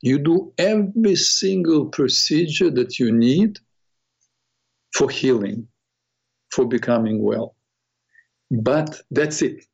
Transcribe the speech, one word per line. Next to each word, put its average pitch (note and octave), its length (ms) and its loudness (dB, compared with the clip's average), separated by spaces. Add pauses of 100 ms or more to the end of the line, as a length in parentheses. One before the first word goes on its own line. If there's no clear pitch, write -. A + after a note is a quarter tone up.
you C3 160 2
do E3 400 0
every G3+ 560 2
single E3+ 720 0
procedure D#3 840 0
that B2 280 -2
you A#2 140 0
need C3+ 480 2 (1300)
for C3+ 160 2
healing, A2+ 600 -2 (840)
for B2+ 160 0
becoming A2+ 560 0
well. A2 320 -2 (960)
But C3 500 -2 (120)
that's D3+ 280 -2
it. - 340 -4